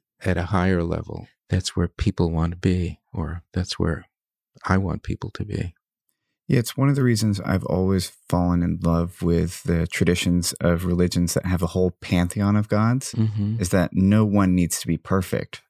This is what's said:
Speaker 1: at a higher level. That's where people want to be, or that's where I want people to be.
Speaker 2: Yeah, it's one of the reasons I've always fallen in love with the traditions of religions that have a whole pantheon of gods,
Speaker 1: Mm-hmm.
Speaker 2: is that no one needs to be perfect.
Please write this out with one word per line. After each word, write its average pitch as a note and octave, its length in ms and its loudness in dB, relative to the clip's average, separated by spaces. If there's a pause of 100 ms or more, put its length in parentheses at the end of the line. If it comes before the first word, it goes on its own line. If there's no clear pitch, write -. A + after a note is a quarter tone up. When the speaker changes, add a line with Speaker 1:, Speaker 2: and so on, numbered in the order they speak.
(260)
Speaker 1:
at F2+ 120 0
a F2 100 -4
higher F2+ 360 0
level. - 440 -6 (220)
That's - 260 -2
where F2 120 0
people - 440 -2
want E2 200 0
to F2 60 -10
be, F2+ 420 -2 (140)
or E2 300 -8 (100)
that's - 240 -4
where E2 280 -2 (600)
I F#2+ 120 2
want F#2 260 -2
people - 280 -8
to - 140 -8
be. F#2 300 -6 (720)
Speaker 2:
Yeah, C#3 120 4
it's - 160 -4
one C3+ 140 2
of C#3 60 2
the C3+ 80 0
reasons A2 360 2
I've - 260 -2
always F#2 460 0 (160)
fallen F2 360 2
in E2+ 180 -2
love E2+ 400 0
with E2+ 420 0
the E2+ 220 0
traditions F2 680 0
of E2+ 320 0
religions F2 500 0
that - 100 -2
have F2+ 160 0
a F#2+ 60 0
whole F#2 240 0 (100)
pantheon G2 540 0
of G#2 140 0
gods, A2+ 440 0
Speaker 1:
Mm-hmm. A2 460 -2
Speaker 2:
is F2+ 100 -2
that G2 240 2
no G2+ 320 4
one G2 300 4
needs F2 240 0
to - 80 -8
be D#2+ 100 0
perfect. - 720 -4